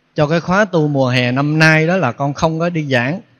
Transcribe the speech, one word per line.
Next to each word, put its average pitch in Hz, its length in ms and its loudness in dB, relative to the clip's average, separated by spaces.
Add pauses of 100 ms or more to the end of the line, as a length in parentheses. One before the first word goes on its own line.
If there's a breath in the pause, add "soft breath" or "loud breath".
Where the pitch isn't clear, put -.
(160)
cho 151 120 2
cái 165 120 -2
khóa 185 260 0
tu 165 220 0
mùa 135 220 0
hè 123 220 0
năm 147 280 0
nay 160 280 4
đó 185 100 0
là 135 140 -2
con 143 220 -4
không 160 260 -2
có 170 100 -2
đi 156 160 -4
giảng. 131 360 -2 (180)